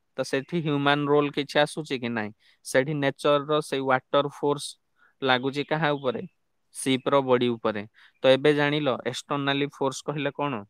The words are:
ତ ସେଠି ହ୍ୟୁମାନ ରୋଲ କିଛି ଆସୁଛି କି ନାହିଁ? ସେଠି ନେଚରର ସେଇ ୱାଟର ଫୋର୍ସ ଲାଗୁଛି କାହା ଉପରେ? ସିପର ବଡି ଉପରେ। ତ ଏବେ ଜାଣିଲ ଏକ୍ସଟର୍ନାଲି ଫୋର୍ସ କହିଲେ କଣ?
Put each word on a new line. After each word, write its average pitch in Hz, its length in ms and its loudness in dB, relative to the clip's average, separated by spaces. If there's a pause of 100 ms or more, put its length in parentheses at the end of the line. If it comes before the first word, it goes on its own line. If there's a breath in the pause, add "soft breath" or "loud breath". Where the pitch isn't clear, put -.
(160)
ତ 131 80 -4
ସେଠି 135 340 -4
ହ୍ୟୁମାନ 143 480 0
ରୋଲ 147 240 2
କିଛି 143 260 -4
ଆସୁଛି 151 400 0
କି 120 120 -4
ନାହିଁ? 107 240 -4 (340 soft breath)
ସେଠି 139 280 2
ନେଚରର 147 680 0
ସେଇ 139 220 -4
ୱାଟର 135 480 0
ଫୋର୍ସ 143 360 -2 (560 soft breath)
ଲାଗୁଛି 131 420 0
କାହା 156 280 0
ଉପରେ? 139 300 -4 (520)
ସିପର 135 460 2
ବଡି 123 280 2
ଉପରେ। 110 340 -2 (400 soft breath)
ତ 131 100 8
ଏବେ 139 200 4
ଜାଣିଲ 147 500 2
ଏକ୍ସଟର୍ନାଲି 139 680 -4
ଫୋର୍ସ 135 320 -4
କହିଲେ 143 300 -6
କଣ? 139 380 -4